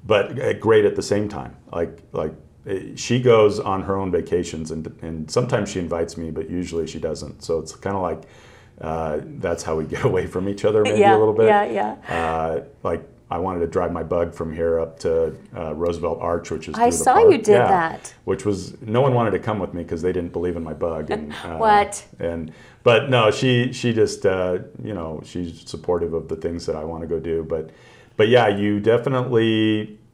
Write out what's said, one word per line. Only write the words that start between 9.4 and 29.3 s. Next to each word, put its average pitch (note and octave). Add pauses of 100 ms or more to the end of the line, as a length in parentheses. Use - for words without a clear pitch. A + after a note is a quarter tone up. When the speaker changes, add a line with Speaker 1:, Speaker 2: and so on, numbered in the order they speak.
Speaker 1:
how D#2+
we D#2
<laughs> D2
get -
away F2+
from F#2
each G2+
other G#2+
maybe A2
Speaker 2:
Yeah, G2+
Speaker 1:
a G#2+
little G#2+
bit. A2
Speaker 2:
yeah, G#3
yeah. G#2+ (140)
Speaker 1:
Uh, D#2+ (220)
like, F2 (260)
I F2
wanted F#2
to E2+
drive E2+
my E2
bug F2
from D#2+
here E2
up D#2+
to, E2 (240)
uh, D#2+
Roosevelt E2
Arch, E2+
which D#2+
is D#2
Speaker 2:
I A#3
Speaker 1:
through A#3+
the -
Speaker 2:
saw B3+
Speaker 1:
park. A4
Speaker 2:
you D4
did -
Speaker 1:
Yeah. A3
Speaker 2:
that. E3+ (100)
Speaker 1:
Which F#2+
was, F#2+
no A2+
one C3+
wanted A2+
to F2+
come G#2+
with F2
me F2
'cause D#2+
they F2+
didn't F2
believe F2
in E2
my D#2+
bug. D#2
And, D2+
Speaker 2:
<laughs> -
Speaker 1:
uh, E2
Speaker 2:
What? G#3 (140)
Speaker 1:
and, E2+ (320)
but A#2
no, A#2
she, B2
she A#2+
just, G#2+
uh, F#2 (220)
you A2
know, E2
she's F2
supportive E2+
of D#2+
the D#2+
things E2+
that D#2+
I D#2
wanna E2
go D#2+
do. E2
But, D#2+ (460)
but G#2+
yeah, A#2+
you G#2
definitely A2+ (140)